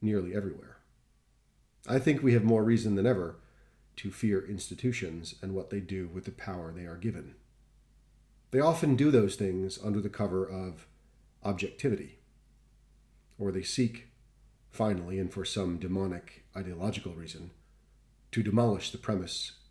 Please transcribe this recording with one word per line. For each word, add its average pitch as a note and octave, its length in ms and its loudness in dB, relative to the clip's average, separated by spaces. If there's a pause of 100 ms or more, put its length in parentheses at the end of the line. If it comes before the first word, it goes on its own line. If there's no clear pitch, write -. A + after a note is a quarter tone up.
nearly G2 320 2
everywhere. G2 440 -6 (1080)
I C3+ 140 2
think C#3 200 2
we C3 120 6
have A#2 100 6
more A2 220 6
reason A2 320 4
than G2 100 4
ever F2+ 300 0 (600)
to G2 140 -8
fear G2+ 340 0
institutions F2+ 960 -6
and F#2+ 140 -6
what F#2+ 160 -6
they G2+ 100 -4
do F#2 320 -6
with F#2 120 -8
the - 80 -10
power F2 400 -10
they F2 140 -10
are E2+ 100 -12
given. F2 400 -6 (1120)
They B2+ 100 4
often D#3 360 4
do D3 160 6
those G#2 240 6
things F#2+ 480 -2
under G#2 160 0
the G2+ 80 -4
cover F#2+ 360 0
of F#2 440 -8 (560)
objectivity, G2+ 720 -2 (1200)
or G2+ 140 0
they F#2+ 100 -2
seek, - 460 -2 (640)
finally, F#2+ 480 0
and F#2 140 -2
for F#2+ 120 -6
some F2+ 340 -2
demonic F#2 680 -4 (120)
ideological F#2+ 560 -4
reason, E2 380 -12 (840)
to A2+ 100 2
demolish G#2+ 480 2
the - 80 -12
premise - 540 -4 (180)